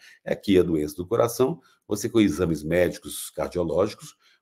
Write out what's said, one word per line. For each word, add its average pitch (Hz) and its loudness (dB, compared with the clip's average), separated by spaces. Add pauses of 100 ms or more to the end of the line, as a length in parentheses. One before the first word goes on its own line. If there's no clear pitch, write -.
(240)
é - -4
que 92 4
a 87 6
doença 76 -2
do 90 -8
coração, 120 0 (260)
você 107 -6
com 113 2
exames 92 2
médicos - -2
cardiológicos, 85 -4 (260)